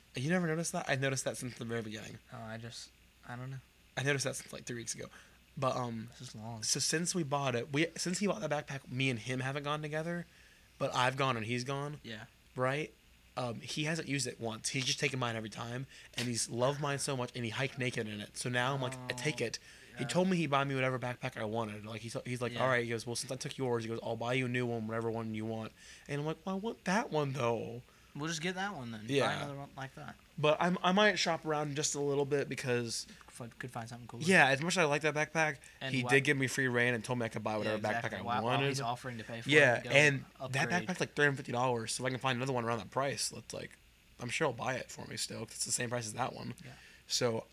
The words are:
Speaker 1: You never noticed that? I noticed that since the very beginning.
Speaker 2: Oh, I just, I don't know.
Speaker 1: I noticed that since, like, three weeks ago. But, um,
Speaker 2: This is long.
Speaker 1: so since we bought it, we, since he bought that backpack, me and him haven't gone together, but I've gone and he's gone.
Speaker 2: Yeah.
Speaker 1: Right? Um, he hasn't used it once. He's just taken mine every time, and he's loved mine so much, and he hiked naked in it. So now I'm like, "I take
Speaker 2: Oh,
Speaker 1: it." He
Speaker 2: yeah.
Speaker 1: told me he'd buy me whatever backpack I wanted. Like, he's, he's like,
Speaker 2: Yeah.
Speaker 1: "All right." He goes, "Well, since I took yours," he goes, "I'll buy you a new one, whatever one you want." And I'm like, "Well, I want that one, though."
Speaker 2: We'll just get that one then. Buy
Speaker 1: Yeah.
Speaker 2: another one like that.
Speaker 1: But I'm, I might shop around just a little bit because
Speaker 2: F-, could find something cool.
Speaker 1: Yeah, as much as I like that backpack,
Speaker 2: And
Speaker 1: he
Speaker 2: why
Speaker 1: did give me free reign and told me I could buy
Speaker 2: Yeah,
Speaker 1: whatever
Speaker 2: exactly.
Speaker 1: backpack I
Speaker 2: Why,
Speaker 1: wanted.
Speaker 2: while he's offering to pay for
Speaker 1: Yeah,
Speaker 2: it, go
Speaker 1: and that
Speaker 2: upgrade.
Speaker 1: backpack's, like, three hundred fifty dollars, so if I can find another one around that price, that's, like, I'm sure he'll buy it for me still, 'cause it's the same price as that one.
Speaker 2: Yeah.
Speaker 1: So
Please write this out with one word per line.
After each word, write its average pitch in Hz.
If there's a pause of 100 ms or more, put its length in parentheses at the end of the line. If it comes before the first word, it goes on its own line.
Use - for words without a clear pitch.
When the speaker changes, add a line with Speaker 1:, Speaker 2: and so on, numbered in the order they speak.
(140)
Speaker 1:
You 135
never 180
noticed 160
that? 170
I 143
noticed 135
that 123
since 123
the 120
very 117
beginning. 107 (140)
Speaker 2:
Oh, 123 (120)
I 110
just, 117 (380)
I 123
don't 127
know. 135 (400)
Speaker 1:
I 131
noticed 139
that 131
since, -
like, -
three 120
weeks 113
ago. - (500)
But, 131
um, 117
Speaker 2:
This 123
is -
long. 110
Speaker 1:
so 139
since 165
we 175
bought 139
it, 131
we, 156 (100)
since 180
he 202
bought 156
that -
backpack, 147
me 135
and 120
him 127
haven't 135
gone 151
together, 160 (520)
but 139
I've 131
gone 135
and 110
he's 123
gone. 143
Speaker 2:
Yeah. 113 (320)
Speaker 1:
Right? 131 (440)
Um, 123
he 151
hasn't 160
used 131
it -
once. 110
He's 131
just 135
taken 135
mine 120
every 110
time, 120 (300)
and 123
he's 117
loved 131
mine 143
so 139
much, 123
and 123
he 110
hiked 131
naked 123
in 104
it. -
So 131
now 123
I'm 139
like, 127 (160)
"I -
take 156
Speaker 2:
Oh, 117
Speaker 1:
it." 110 (380)
He 120
Speaker 2:
yeah. 131
Speaker 1:
told 185
me 185
he'd 156
buy 139
me 139
whatever 127
backpack 123
I 113
wanted. 107
Like, 110
he's, 117
he's 120
like, 120
Speaker 2:
Yeah. 120
Speaker 1:
"All 131
right." 120
He 117
goes, 113
"Well, 117
since -
I 131
took -
yours," 120
he 110
goes, 113
"I'll 117
buy 117
you 131
a -
new 123
one, 117
whatever 113
one 113
you 107
want." 110 (360)
And 143
I'm 151
like, 160
"Well, 190
I 196
want 226
that 202
one, 147
though." 117 (320)
Speaker 2:
We'll 147
just 160
get 180
that 196
one 120
then. 107
Buy 131
Speaker 1:
Yeah. 135
Speaker 2:
another 143
one 139
like 135
that. 143 (240)
Speaker 1:
But 151
I'm, 180
I 180
might 202
shop 165
around 151
just 147
a 143
little 143
bit 139
because 123 (340)
Speaker 2:
F-, 117 (100)
could 131
find 113
something 120
cool. 117
Speaker 1:
Yeah, 165
as 135
much 170
as 190
I 170
like 147
that 151
backpack, 151 (240)
Speaker 2:
And 131
Speaker 1:
he 131
Speaker 2:
why 123
Speaker 1:
did 139
give 143
me 135
free 131
reign 120
and 110
told 127
me 117
I -
could 110
buy 110
Speaker 2:
Yeah, 107
Speaker 1:
whatever 107
Speaker 2:
exactly. 110
Speaker 1:
backpack 98
I -
Speaker 2:
Why, 117
Speaker 1:
wanted. 123
Speaker 2:
while 139
he's 135
offering 120
to 110
pay 117
for 127
Speaker 1:
Yeah, 139
Speaker 2:
it, 113
go 120
Speaker 1:
and 139 (160)
that 135
Speaker 2:
upgrade. 147
Speaker 1:
backpack's, 180
like, -
three 147
hundred 139
fifty 135
dollars, 120
so 127
if -
I 131
can 127
find 131
another 131
one 120
around 117
that -
price, 131
that's, -
like, - (500)
I'm 120
sure 156
he'll 117
buy 123
it -
for -
me 120
still, 110
'cause -
it's -
the 113
same 123
price 120
as 107
that 120
one. 120 (100)
Speaker 2:
Yeah. 127 (380)
Speaker 1:
So 117